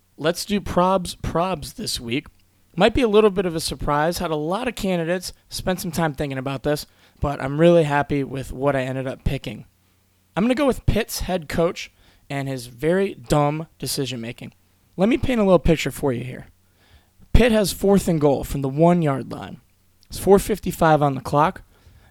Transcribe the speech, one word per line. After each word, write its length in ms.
Let's 280
do 160
probs, 560
probs 580
this 240
week. 300
Might 180
be 80
a 60
little 220
bit 140
of 120
a 40
surprise. 580
Had 120
a 60
lot 320
of 80
candidates. 560
Spent 320
some 100
time 240
thinking 240
about 240
this, 240
but 220
I'm 180
really 220
happy 400
with 300
what 240
I 60
ended 260
up 160
picking. 400
I'm 80
gonna 100
go 120
with 200
Pitt's 340
head 280
coach 420
and 180
his 200
very 460
dumb 520
decision 400
making. 340
Let 120
me 100
paint 220
a 40
little 140
picture 320
for 220
you 100
here. 240
Pitt 160
has 220
fourth 360
and 120
goal 240
from 160
the 80
one-yard 640
line. 300
It's 80
four 200
fifty-five 600
on 140
the 80
clock. 400